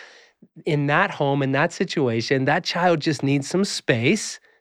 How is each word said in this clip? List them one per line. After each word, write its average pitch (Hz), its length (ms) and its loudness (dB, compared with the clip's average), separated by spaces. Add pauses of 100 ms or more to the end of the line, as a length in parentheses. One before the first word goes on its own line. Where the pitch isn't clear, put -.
(640)
in 147 220 0
that 170 240 2
home, 143 320 0
in 135 100 0
that 151 200 0
situation, 131 760 0
that 165 180 0
child 175 360 0
just 143 220 -2
needs 139 260 0
some 190 160 0
space - 760 -2 (220)